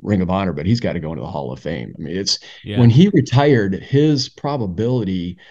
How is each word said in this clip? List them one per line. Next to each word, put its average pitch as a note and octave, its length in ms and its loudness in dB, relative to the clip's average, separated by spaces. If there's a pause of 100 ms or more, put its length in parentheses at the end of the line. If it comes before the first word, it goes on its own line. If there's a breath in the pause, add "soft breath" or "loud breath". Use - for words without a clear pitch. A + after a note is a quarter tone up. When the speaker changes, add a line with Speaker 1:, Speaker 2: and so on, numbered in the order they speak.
Speaker 1:
Ring G2+ 180 0
of F2+ 80 -2
Honor, F#2+ 240 -2
but D2 140 -6
he's A#2 140 2
gotta E2+ 200 -4
go D#2+ 120 -8
into C#2 100 -10
the - 80 -10
Hall C#2+ 200 -8
of C2 80 -12
Fame. D2 400 -10
I - 40 -12
mean, D2+ 160 -8
it's - 200 -4 (240 loud breath)
Speaker 2:
Yeah. G#2 160 -6
Speaker 1:
when A#2 120 8
he D#3+ 180 6
retired, B2+ 760 2
his C#3+ 460 2
probability G#2 1080 -4 (120)